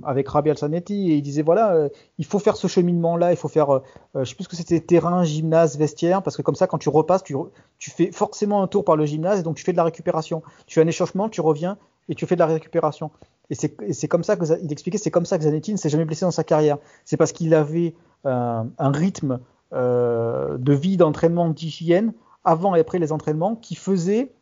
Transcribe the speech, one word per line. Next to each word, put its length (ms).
avec 240
Rabi 200
Al-Sanetti 640
et 40
il 60
disait, 200
voilà, 320
euh, 160
il 80
faut 140
faire 160
ce 120
cheminement-là, 640
il 60
faut 120
faire, 200
euh, 100
euh, 80
je 60
sais 60
plus 100
ce 40
que 60
c'était, 240
terrain, 460
gymnase, 520
vestiaire, 460
parce 140
que 40
comme 140
ça, 120
quand 100
tu 100
repasses, 360
tu 120
re-, 140
tu 120
fais 220
forcément 500
un 40
tour 180
par 100
le 100
gymnase 360
et 20
donc 140
tu 80
fais 80
de 40
la 60
récupération. 580
Tu 80
fais 100
un 20
échauffement, 400
tu 140
reviens 360
et 80
tu 100
fais 100
de 40
la 60
récupération. 680
Et 60
c'est, 260
et 100
c'est 160
comme 160
ça 140
que, 80
il 80
expliquait, 260
c'est 140
comme 140
ça 120
que 60
Zanetti 300
ne 40
s'est 120
jamais 160
blessé 180
dans 80
sa 140
carrière. 320
C'est 140
parce 160
qu'il 200
avait, 400
euh, 380
un 160
rythme, 480
euh, 840
de 160
vie, 220
d'entraînement, 540
d'hygiène, 640
avant 280
et 60
après 200
les 120
entraînements, 460
qui 180
faisait 560